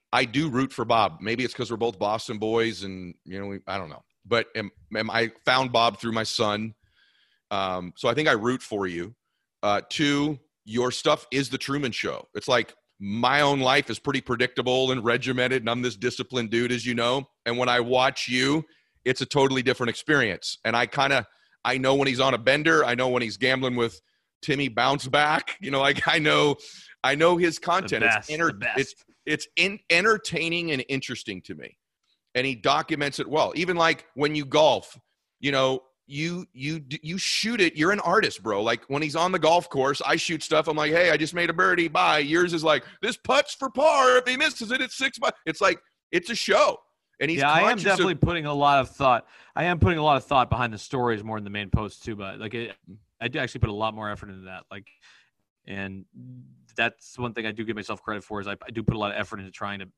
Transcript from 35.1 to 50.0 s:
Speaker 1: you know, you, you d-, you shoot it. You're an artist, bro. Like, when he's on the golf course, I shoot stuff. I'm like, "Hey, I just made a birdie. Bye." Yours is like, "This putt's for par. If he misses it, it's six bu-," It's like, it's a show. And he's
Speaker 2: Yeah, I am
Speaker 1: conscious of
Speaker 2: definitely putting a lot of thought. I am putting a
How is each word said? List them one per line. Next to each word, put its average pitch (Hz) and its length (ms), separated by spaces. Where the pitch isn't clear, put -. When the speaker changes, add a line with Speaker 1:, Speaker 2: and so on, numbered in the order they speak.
Speaker 1:
you 139 120
know, 131 300
you, 165 440
you 147 280
d-, 139 240
you 165 140
shoot 220 440
it. 170 160
You're 160 140
an 202 100
artist, 165 420
bro. 104 180
Like, 117 260
when 139 140
he's 151 140
on 175 160
the 185 80
golf 165 300
course, 135 360
I 156 120
shoot 156 260
stuff. 156 240
I'm 151 80
like, 151 160
"Hey, 170 180
I 156 60
just 147 180
made 170 160
a 165 40
birdie. 175 340
Bye." 160 320
Yours 170 340
is 160 120
like, 147 180
"This 220 140
putt's - 380
for 269 160
par. 269 480
If 247 100
he 254 80
misses 262 360
it, 262 100
it's - 160
six 269 220
bu-," 277 100
It's 160 160
like, 190 180
it's 180 180
a 233 60
show. 208 440
And 147 100
he's 147 80
Speaker 2:
Yeah, 143 120
I 165 100
am 208 80
Speaker 1:
conscious 202 160
of 202 60
Speaker 2:
definitely 185 240
putting 160 300
a 147 80
lot 143 280
of 123 80
thought. 127 360
I 156 100
am 175 140
putting 175 200
a 151 40